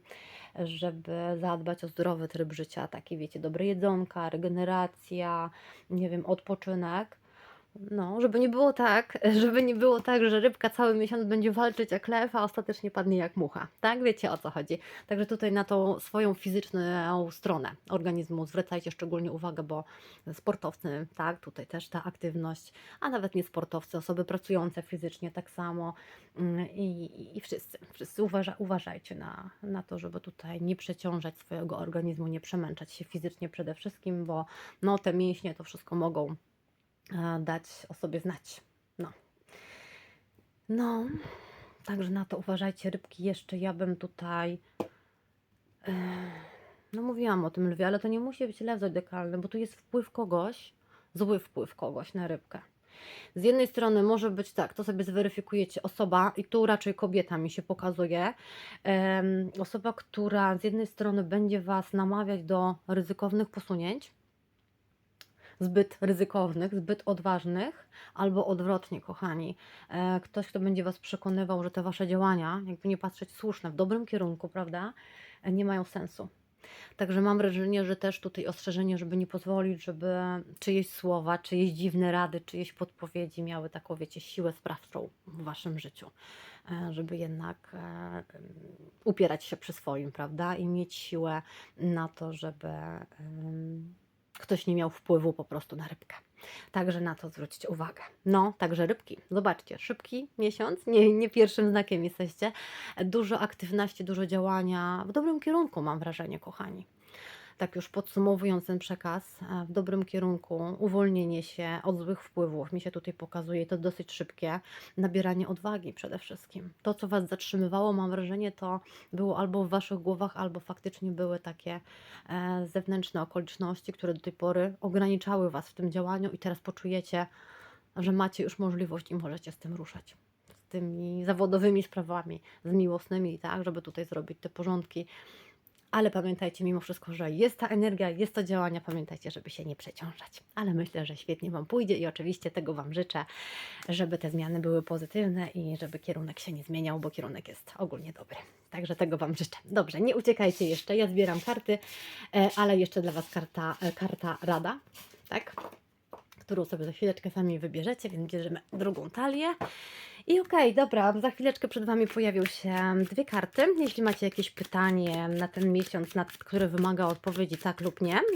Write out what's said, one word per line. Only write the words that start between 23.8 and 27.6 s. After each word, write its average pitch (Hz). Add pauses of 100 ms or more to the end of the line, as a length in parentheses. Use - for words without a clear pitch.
osoby 175
pracujące 175
fizycznie 170
tak 180
samo, 170 (420)
mm, 175
i, 185
i, -
i -
wszyscy, - (140)